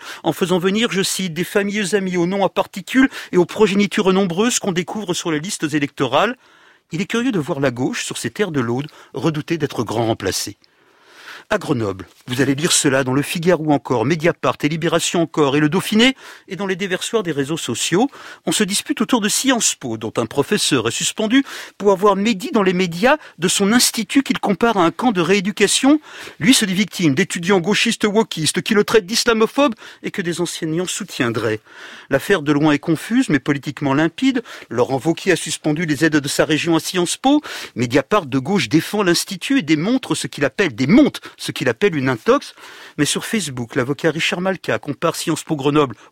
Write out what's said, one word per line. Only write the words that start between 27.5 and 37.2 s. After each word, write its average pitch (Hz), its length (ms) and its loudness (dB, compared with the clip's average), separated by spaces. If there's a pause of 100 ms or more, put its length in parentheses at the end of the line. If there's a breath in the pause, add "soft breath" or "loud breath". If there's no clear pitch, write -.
gauchistes 208 440 0
wokistes 190 560 0
qui - 140 0
le 208 100 4
traitent 214 220 2
d'islamophobe 226 680 2 (280 loud breath)
et 185 80 -6
que - 100 -8
des 175 220 -2
enseignants 165 440 -4
soutiendraient. 117 760 -4 (500 loud breath)
L'affaire 156 320 2
de 147 100 2
loin 147 200 4
est 143 60 2
confuse, 220 520 0
mais 147 80 4
politiquement 143 560 -2
limpide. 202 480 0 (260 loud breath)
Laurent 120 340 0
Wauquiez 170 300 0
a 160 40 4
suspendu 156 500 -2
les 151 180 0
aides 156 140 4
de 143 100 -2
sa - 160 2
région 156 320 0
à 160 40 2
Sciences 175 360 -2
Po. 285 240 2 (340 loud breath)